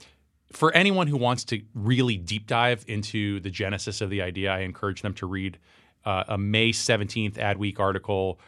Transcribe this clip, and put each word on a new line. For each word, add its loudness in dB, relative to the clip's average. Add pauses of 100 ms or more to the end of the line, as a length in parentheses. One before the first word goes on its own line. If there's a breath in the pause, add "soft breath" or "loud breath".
(520 soft breath)
For 2
anyone 4
who 0
wants 2
to -4 (140)
really 2
deep -6
dive 2
into -2
the -6
genesis -4
of -2
the -2
idea, -2
I 0
encourage -4
them -2
to -8
read, -4 (460 soft breath)
uh, 0
a -2
May 4
seventeenth 0
Adweek -2
article 0